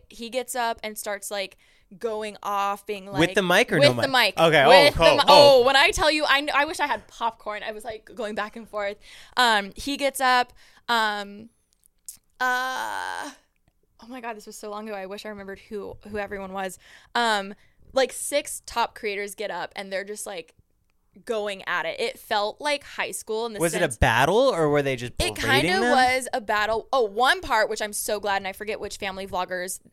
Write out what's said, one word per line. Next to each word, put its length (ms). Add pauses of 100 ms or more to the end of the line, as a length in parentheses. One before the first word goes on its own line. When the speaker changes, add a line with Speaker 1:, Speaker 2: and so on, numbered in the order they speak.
Speaker 1:
he 220
gets 260
up 260
and 160
starts, 320
like, 280 (420)
going 420
off, 440
being 200
like, 140
Speaker 2:
With 140
the 100
mic 300
or 60
Speaker 1:
with 180
Speaker 2:
no 40
Speaker 1:
the 60
Speaker 2:
mic? 300
Speaker 1:
mic. 20
Speaker 2:
Okay, 240
oh, 220
Speaker 1:
With 100
the 80
Speaker 2:
oh, 140
Speaker 1:
mi-, 60
Speaker 2:
oh. 380
Speaker 1:
oh, 40
when 100
I 160
tell 180
you, 140
I, 160
kn-, 160
I 80
wish 160
I 80
had 220
popcorn. 580
I 60
was, 100
like, 320
going 180
back 220
and 140
forth. 260 (400)
Um, 400
he 220
gets 240
up. 320 (340)
Um, 600 (920)
uh, 920 (760)
oh 40
my 140
God, 160
this 80
was 120
so 120
long 180
ago. 100
I 80
wish 200
I 40
remembered 300
who, 380 (120)
who 80
everyone 360
was. 240 (360)
Um, 420 (380)
like, 200
six 520
top 300
creators 400
get 160
up 240
and 160
they're 120
just, 220
like, 300 (680)
going 420
at 200
it. 140
It 200
felt 400
like 240
high 280
school 340
in 80
the 80
Speaker 2:
Was 120
it 40
a 60
Speaker 1:
sense 140
Speaker 2:
battle 380
or 320
were 140
they 160
just 160
Speaker 1:
It 220
Speaker 2:
berating 360
Speaker 1:
kinda 80
Speaker 2:
them? 120
Speaker 1:
was 420
a 80
battle. 500
Oh, 120
one 360
part, 300
which 120
I'm 120
so 260
glad, 180
and 100
I 40
forget 300
which 160
family 280
vloggers. 540 (140)